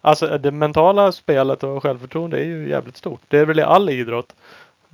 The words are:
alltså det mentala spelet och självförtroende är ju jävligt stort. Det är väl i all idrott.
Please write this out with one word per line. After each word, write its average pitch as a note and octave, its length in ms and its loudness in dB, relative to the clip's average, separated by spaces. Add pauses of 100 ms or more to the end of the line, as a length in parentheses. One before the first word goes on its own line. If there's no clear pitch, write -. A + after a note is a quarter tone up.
alltså D3+ 380 2
det C#3 140 -2
mentala D#3+ 600 2
spelet C3+ 500 -2
och C#3 200 -6
självförtroende C#3 560 -6
är C#3 60 -2
ju D#3+ 240 -8
jävligt B2+ 280 -6
stort. C#3+ 320 -12
Det D3 100 2
är D3+ 80 6
väl D#3 120 0
i D#3 40 4
all F3+ 280 2
idrott. A#2+ 440 -6 (600)